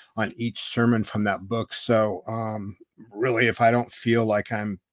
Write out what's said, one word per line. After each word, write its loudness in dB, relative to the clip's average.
on -2
each -6
sermon 2
from -2
that -2
book. -4
So, 2
um, -6
really, 0
if 0
I 6
don't 2
feel 2
like 0
I'm -4